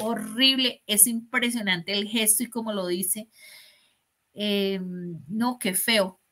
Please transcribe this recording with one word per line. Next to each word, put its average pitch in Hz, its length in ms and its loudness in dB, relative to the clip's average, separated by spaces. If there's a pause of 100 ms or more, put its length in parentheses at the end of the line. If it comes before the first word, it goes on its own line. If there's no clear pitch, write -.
horrible, 247 840 0
es 202 200 6
impresionante 226 840 -2
el 202 160 0
gesto 220 360 2
y - 40 -4
como 220 240 -6
lo 190 140 -4
dice. 190 420 -4 (1040)
Eh, 196 460 0 (480)
no, 233 300 -2
qué 190 160 -2
feo, 196 460 2 (120)